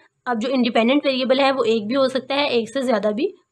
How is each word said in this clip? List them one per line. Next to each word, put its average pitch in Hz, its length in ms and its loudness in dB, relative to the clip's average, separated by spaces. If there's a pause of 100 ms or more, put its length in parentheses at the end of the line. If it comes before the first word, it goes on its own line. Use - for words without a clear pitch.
(260)
अब 247 120 -2
जो 226 100 -4
इंडिपेंडेंट 247 580 2
वेरिएबल 254 340 2
है 269 120 4
वो 262 120 -2
एक 220 240 0
भी 247 60 -2
हो 269 140 2
सकता 262 260 -4
है, 285 160 0
एक 233 180 -2
से 269 140 -4
ज़्यादा 214 280 0
भी 294 220 -2 (200)